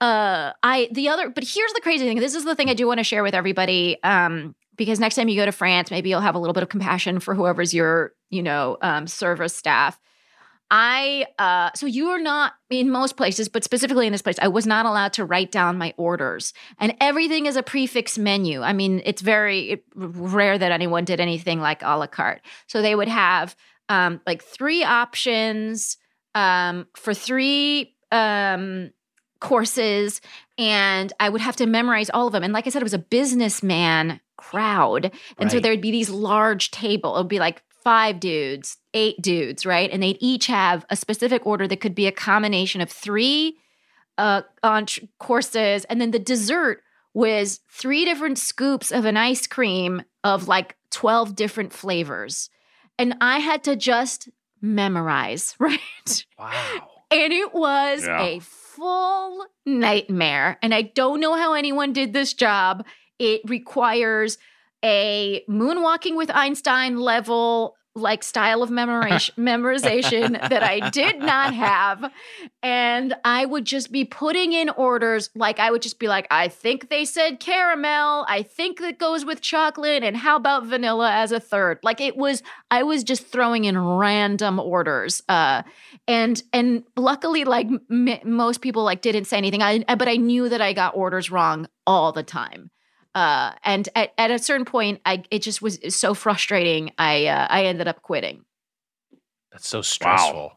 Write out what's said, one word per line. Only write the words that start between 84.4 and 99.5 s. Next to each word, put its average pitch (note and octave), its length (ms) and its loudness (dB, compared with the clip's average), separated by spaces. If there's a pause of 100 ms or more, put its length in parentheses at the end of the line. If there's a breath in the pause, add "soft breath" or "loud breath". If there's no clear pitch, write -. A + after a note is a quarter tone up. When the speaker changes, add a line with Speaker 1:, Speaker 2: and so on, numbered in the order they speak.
Speaker 1:
orders. D#3+ 640 -2
Uh, D3 360 2 (440 loud breath)
and, A#3 340 2 (120)
and A#3+ 320 2 (120)
luckily, C#4+ 480 0
like, B3 220 2 (240)
m-, B3 340 2
most A#3 360 0
people, A3+ 240 -2
like, F#3 160 0
didn't G#3+ 240 0
say G3+ 140 -2
anything. G3+ 240 0
I, G#3+ 260 2
I, B3 60 2
but B3 120 2
I A#3 100 2
knew A#3+ 340 2
that A#3 100 0
I G3 140 0
got F#3 200 0
orders F#3 360 -2
wrong D#3+ 360 0 (200)
all E3 260 4
the D#3 100 -6
time. - 480 -10 (440)
Uh, D3 380 2 (120)
and G3+ 320 0
at, A3 220 0
at A3+ 120 4
a A#3+ 80 0
certain B3+ 280 -2
point, G#3 400 -2
I, F#3 240 0
it G#3+ 100 -2
just G#3 220 -6
was G3+ 160 -4 (100)
so G3+ 240 0
frustrating. F3+ 840 0
I, D3+ 300 2
uh, C#3+ 200 2
I F#3+ 160 4
ended F3 240 -2
up - 140 -6
quitting. G#2 420 -6 (1040)